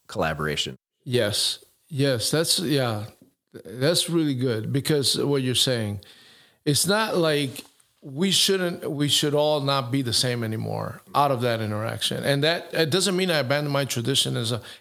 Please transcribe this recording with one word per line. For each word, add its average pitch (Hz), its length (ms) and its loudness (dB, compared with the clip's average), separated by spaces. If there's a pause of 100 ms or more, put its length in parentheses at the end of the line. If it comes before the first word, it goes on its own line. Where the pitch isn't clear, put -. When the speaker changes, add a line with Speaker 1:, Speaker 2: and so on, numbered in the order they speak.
Speaker 1:
collaboration. 76 680 -4 (280)
Speaker 2:
Yes. 113 600 0 (240)
Yes. 135 420 0
That's, 165 300 2
yeah. 120 460 0 (600)
That's 147 460 0
really 156 240 2
good, 117 360 -2
because 139 460 2
what 139 240 2
you're 127 140 0
saying, 110 460 0 (640)
it's 147 200 2
not 214 320 2
like 147 460 0 (380)
we 160 300 -2
shouldn't, 185 580 0
we 147 180 0
should 143 260 2
all 151 280 4
not 139 300 0
be 139 100 0
the 117 120 -2
same 120 300 0
anymore 110 580 -4 (120)
out 139 180 4
of 120 100 0
that 117 200 0
interaction. 107 640 -4
And 139 200 2
that, 170 300 -2
it 156 160 2
doesn't 185 260 2
mean 185 140 0
I 156 100 2
abandon 143 320 0
my 139 140 0
tradition 131 520 0
as 117 140 -2
a, 113 100 -4 (200)